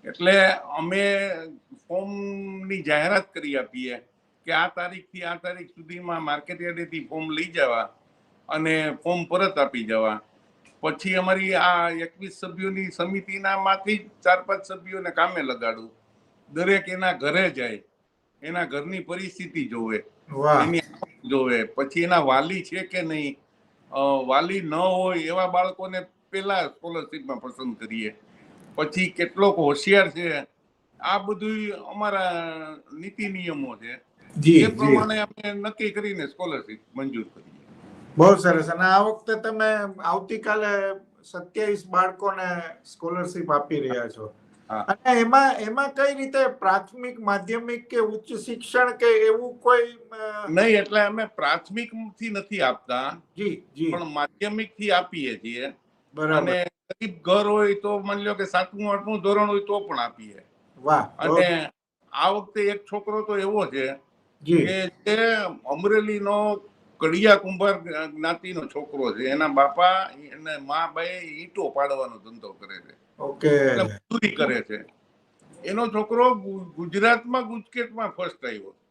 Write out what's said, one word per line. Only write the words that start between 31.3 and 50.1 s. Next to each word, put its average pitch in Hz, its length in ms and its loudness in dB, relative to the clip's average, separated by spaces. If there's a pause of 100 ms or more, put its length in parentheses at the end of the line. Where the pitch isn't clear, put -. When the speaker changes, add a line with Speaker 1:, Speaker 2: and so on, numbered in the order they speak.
Speaker 1:
અમારા 196 600 -4 (600)
નીતિ 196 340 -10
નિયમો 160 480 -8
છે. 117 240 -16 (380)
Speaker 2:
જી, 156 140 8
Speaker 1:
એ 143 140 12
Speaker 2:
જી. 113 120 0
Speaker 1:
પ્રમાણે 143 420 4
અમે 208 340 -6
નક્કી 214 360 -4
કરીને 196 380 -6
સ્કોલરશીપ 131 540 -10 (140)
મંજૂર 123 280 -6
કરીએ. - 320 -20 (640)
Speaker 2:
બહુ 185 180 10
સરસ. 160 340 4
અને 175 160 2
આ 185 140 8
વખતે 220 420 0
તમે 220 240 0 (380)
આવતીકાલે 202 960 -2 (240)
સત્યાવીસ 185 640 -4
બાળકોને 185 760 0 (240)
સ્કોલરશીપ 170 640 -4
આપી 147 280 0
રહ્યા 127 280 -2
છો. 110 260 -12 (360)
Speaker 1:
હા. 110 100 -4
Speaker 2:
અને 247 400 2
એમાં, 262 360 6
એમાં 233 340 -4
કઈ 277 240 0
રીતે 269 340 0
પ્રાથમિક, 226 720 -2
માધ્યમિક 226 680 -4
કે 247 100 -2
ઉચ્ચ 214 360 -2
શિક્ષણ 247 580 0
કે 233 140 0
એવું 226 540 4
કોઈ, 240 220 6
અ, 214 680 -8